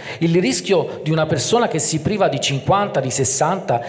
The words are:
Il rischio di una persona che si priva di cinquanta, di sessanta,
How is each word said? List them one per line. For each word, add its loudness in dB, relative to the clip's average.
Il 2
rischio 0
di -4
una 2
persona 2
che -2
si -2
priva 2
di -2
cinquanta, 0
di -4
sessanta, 0